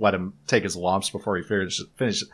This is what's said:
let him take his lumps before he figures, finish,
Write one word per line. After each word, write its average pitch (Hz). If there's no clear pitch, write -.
let 104
him 92
take 113
his 90
lumps 90
before 98
he 87
figures, 95
finish, 113